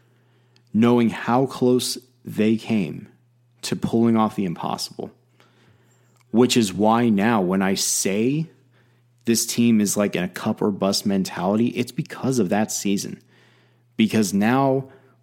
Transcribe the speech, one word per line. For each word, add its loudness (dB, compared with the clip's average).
Knowing 4
how 0
close 0
they 0
came -4
to -6
pulling 2
off 0
the -2
impossible. -8
Which 4
is 2
why 2
now 2
when 0
I 0
say -2
this 0
team 2
is 0
like 0
in -2
a -2
cup -4
or 0
bust -2
mentality, 0
it's -6
because -4
of 0
that 0
season. -4
Because 2
now, 2